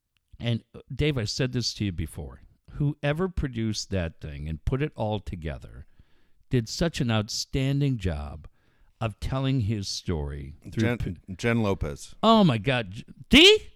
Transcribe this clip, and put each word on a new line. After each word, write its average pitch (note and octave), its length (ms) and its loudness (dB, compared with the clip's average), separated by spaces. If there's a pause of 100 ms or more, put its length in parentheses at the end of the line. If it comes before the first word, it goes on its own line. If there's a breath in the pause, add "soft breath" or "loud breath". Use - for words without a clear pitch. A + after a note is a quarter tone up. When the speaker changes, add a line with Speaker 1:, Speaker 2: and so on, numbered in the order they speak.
(400)
Speaker 1:
And, A#2 240 0 (120)
uh, - 40 -18 (140)
Dave, C#3+ 240 2
I A2 80 -2
said B2+ 280 -2
this B2 220 -2
to G#2+ 100 -2
you G2 60 0
before. D#2 500 -8 (300)
Whoever D3 580 -2
produced A#2 600 -4
that F2 300 -4
thing D2 260 -10
and D#2+ 180 -6
put C3 160 -2
it D3+ 140 -4
all G#2+ 240 -4
together D#2 680 -10 (640)
did A#2+ 200 2
such - 320 -2
an A#2+ 100 0
outstanding C3+ 880 0
job D#2 500 -6 (520)
of A2 200 -4
telling C3+ 420 0
his G2+ 260 -2
story C#2+ 680 -6 (160)
through A#2 120 -2
Speaker 2:
Jen, A#2+ 140 2
Speaker 1:
p- F#2 200 -6 (180)
Speaker 2:
Jen A#2 280 2
Lopez. E2+ 600 -4
Speaker 1:
Oh, A3 200 8
my C3 140 6
God. A#2 340 -2
J-, A2+ 120 -12 (260)
D? F#4 280 10 (180)